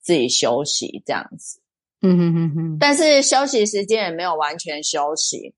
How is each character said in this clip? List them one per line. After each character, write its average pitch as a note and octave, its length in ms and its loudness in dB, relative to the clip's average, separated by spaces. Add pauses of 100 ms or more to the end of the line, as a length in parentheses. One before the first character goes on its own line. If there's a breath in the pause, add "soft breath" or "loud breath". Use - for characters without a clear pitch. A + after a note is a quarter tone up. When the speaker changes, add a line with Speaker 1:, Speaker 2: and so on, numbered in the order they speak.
Speaker 1:
自 F3 120 0
己 B2+ 140 4
休 B2+ 380 0
息 - 400 -6
这 C#3 80 -4
样 G#2 100 -4 (140)
子。 - 240 -18 (400)
Speaker 2:
嗯 F#3 160 4
哼 E3+ 160 4
哼 E3 220 0
哼。 D#3+ 240 -4
Speaker 1:
但 C#4+ 180 4
是 D4+ 240 6
休 C#4 240 2
息 C4 220 0
时 G3+ 180 -4
间 A3 200 0
也 F3 60 -4
没 E3 120 -6
有 F3+ 100 -2
完 D#3 240 -2
全 D#3 260 -8
休 D3+ 320 -4
息， - 420 -6